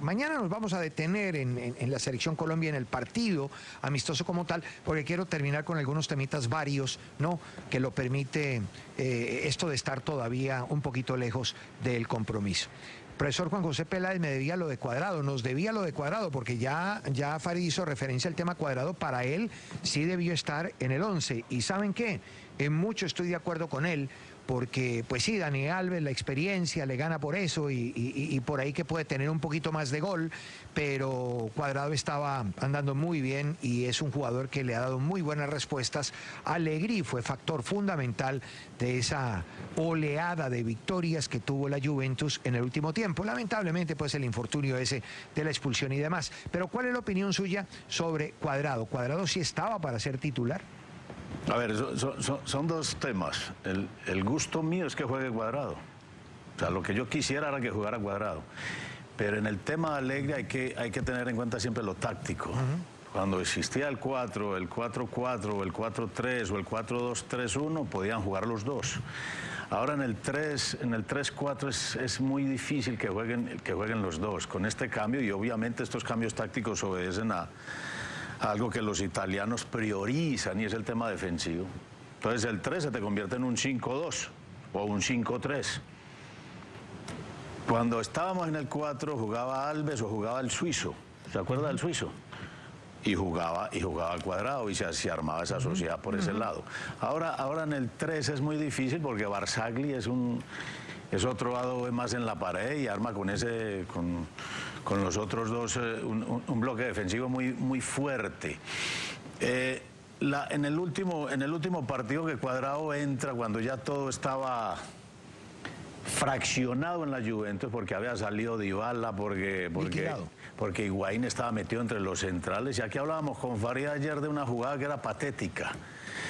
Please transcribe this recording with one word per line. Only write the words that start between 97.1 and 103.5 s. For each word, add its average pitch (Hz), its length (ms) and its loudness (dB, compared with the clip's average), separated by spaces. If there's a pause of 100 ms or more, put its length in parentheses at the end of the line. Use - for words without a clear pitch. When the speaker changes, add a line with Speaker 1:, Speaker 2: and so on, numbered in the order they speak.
Speaker 2:
ahora 147 300 0
en 151 100 2
el 127 160 0
tres 156 400 0
es 143 100 0
muy 151 160 2
difícil 143 440 0
porque 113 260 0
Barzagli 113 640 0
es 117 140 -2
un, 123 360 2 (720)
es 95 140 2
otro 123 320 0
ado 123 340 0
más 120 220 2
en 120 100 0
la 107 140 0
pared 104 420 0
y 127 80 2
arma 107 240 0
con 98 160 0
ese, 107 640 0